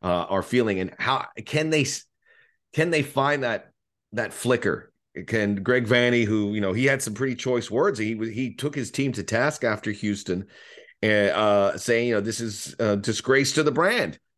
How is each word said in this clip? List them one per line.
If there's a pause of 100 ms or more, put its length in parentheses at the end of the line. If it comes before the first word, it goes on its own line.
uh,
are
feeling,
and
how (200)
can
they
s-, (680)
can
they
find
that, (400)
that
flicker? (340)
Can
Greg
Vanney,
who,
you
know,
he
had
some
pretty
choice
words.
He
was,
he
took
his
team
to
task
after
Houston, (540)
uh,
uh,
saying,
you
know,
"This
is
a
disgrace
to
the
brand." (180)